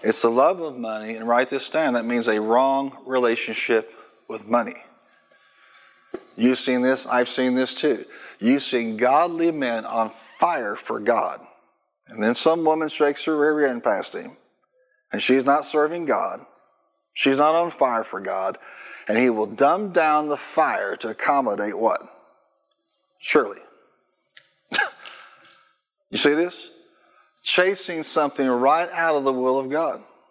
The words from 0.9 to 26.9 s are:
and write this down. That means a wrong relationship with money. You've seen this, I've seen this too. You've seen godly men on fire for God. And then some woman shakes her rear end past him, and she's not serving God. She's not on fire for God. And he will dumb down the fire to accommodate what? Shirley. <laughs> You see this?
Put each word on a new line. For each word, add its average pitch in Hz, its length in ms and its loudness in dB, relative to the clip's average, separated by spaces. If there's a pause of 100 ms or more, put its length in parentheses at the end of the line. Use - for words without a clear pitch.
and 113 120 -8
write 123 220 2
this 135 200 -6
down. 156 240 0
That 117 120 0
means 120 220 -2
a 107 140 2
wrong 135 640 2
relationship 123 880 0 (340)
with 107 200 -14
money. 117 360 -2 (1500)
You've 123 220 2
seen 127 240 -2
this, 127 240 0
I've 123 240 0
seen 127 240 -2
this 127 220 -2
too. 135 280 -2 (360)
You've 131 240 2
seen 113 340 -4
godly 165 540 2
men 120 340 -2
on 113 240 -2
fire 131 680 -2
for 113 240 -8
God. 104 400 0 (680)
And 110 140 -10
then 113 120 2
some 160 320 2
woman 156 240 2
shakes 143 360 0
her 160 120 0
rear 151 300 2
end 120 160 -4
past 104 320 -2
him, - 200 -14 (760)
and 104 100 -4
she's 127 240 4
not 143 180 2
serving 156 420 0
God. 98 360 -2 (720)
She's 135 260 2
not 156 160 4
on 170 140 0
fire 120 340 0
for 98 160 -10
God. 95 380 -4 (500)
And 107 100 0
he 123 120 4
will 110 160 0
dumb 165 460 0
down 151 380 2
the 147 80 -2
fire 101 600 -2
to - 120 -8
accommodate 107 680 -2
what? 104 240 0 (1200)
Shirley. 107 400 0 (1120)
<laughs> - 60 -2 (1400)
You 110 40 -2
see 147 180 2
this? 175 340 -4 (720)